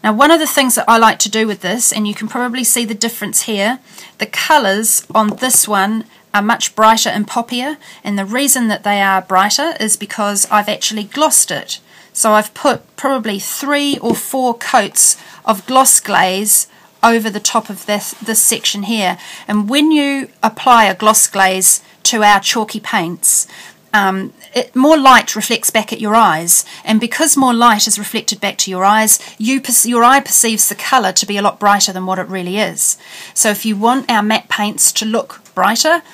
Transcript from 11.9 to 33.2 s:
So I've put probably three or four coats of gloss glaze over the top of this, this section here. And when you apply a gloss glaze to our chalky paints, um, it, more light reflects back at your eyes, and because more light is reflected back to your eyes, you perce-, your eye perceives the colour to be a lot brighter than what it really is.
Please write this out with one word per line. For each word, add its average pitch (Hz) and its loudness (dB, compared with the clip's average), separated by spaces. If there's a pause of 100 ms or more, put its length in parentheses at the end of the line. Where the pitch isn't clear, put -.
So 214 2
I've 214 2
put - -2
probably 226 -4
three 285 -4
or 233 -2
four 254 -2
coats - 0 (260)
of 202 -2
gloss 262 2
glaze 190 0 (360)
over 226 2
the 202 -8
top 214 -2
of 196 -12
this, 208 -4
this 220 -4
section - -2
here. 190 -2 (300)
And 208 0
when 294 2
you 277 0 (140)
apply 226 4
a 190 0
gloss 214 2
glaze 190 0 (220)
to 220 0
our 208 6
chalky 214 -4
paints, - -2 (440)
um, 190 0 (200)
it, - -4
more 294 6
light 254 4
reflects - -4
back 214 -2
at - -8
your 214 -2
eyes, 175 2 (220)
and 220 2
because 240 0
more 254 2
light 226 4
is 208 -2
reflected 208 -6
back - -6
to - -2
your 185 -2
eyes, 214 2 (220)
you 254 -2
perce-, 254 -2
your 240 2
eye 269 6
perceives 226 0
the 202 -8
colour 214 0
to - 0
be 202 -6
a 202 -2
lot - -2
brighter 202 2
than 185 -6
what 185 -4
it - -6
really 185 -6
is. - -4 (340)